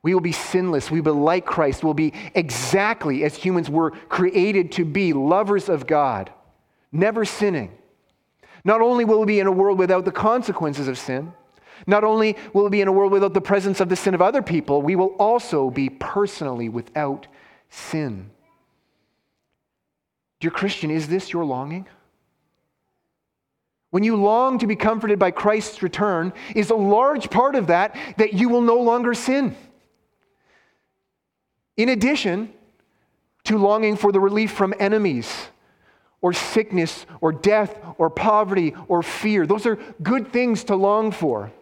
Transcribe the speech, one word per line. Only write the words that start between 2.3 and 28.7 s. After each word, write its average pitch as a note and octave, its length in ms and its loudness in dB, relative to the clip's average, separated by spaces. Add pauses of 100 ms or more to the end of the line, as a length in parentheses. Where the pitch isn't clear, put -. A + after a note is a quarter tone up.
exactly D#3 880 -2
as D3+ 140 -2
humans F3+ 320 -2
were D#3 220 0
created F#3 800 0
to F3 140 0
be, E3+ 260 0
lovers F#3+ 560 2
of C#3+ 180 -2
God, C3 460 0 (580)
never G#3 360 0
sinning. E3 500 -4 (880)
Not A3 160 4
only A#3+ 240 4
will A3 160 4
we G#3+ 60 2
be G#3 140 2
in F#3+ 60 2
a F#3+ 60 2
world F#3+ 260 2
without F#3 280 2
the F#3 40 -2
consequences F3 760 -2
of B2+ 100 -6
sin, C#3+ 360 -8 (520)
not G#3 160 4
only A3 340 2 (160)
will G3+ 120 4
we G3+ 60 0
be G3+ 100 2
in F#3+ 80 2
a F#3+ 40 2
world G3 200 4
without G3 200 2
the F#3 80 0
presence G3 400 -2
of F#3 80 2
the F3+ 80 0
sin G3 180 -2
of F#3+ 60 0
other A3+ 220 4
people, D3 400 0
we E3+ 140 0
will F#3+ 220 0
also G3+ 520 0
be C3+ 180 -4
personally C3+ 800 -6
without C#3 580 -6 (420)
sin. G#2+ 640 -8 (2000)
Dear E3 100 -2
Christian, F#3+ 400 -4
is D#3 180 -4
this F#3 260 -4
your E3+ 100 -2
longing? D3 420 -6 (2000)
When F#3+ 140 0
you A3+ 120 2
long A#3 420 2
to A#3+ 80 0
be G#3 100 -2
comforted G#3+ 420 0
by F3+ 140 4
Christ's G#3 500 -2
return, F3+ 500 -2 (220)
is G#3+ 160 0
a A3+ 40 4
large A3 540 2
part C4 260 2
of A3+ 120 0
that G#3+ 300 2 (220)
that G#3+ 160 2
you A3+ 140 2
will A#3+ 140 4
no A#3 140 4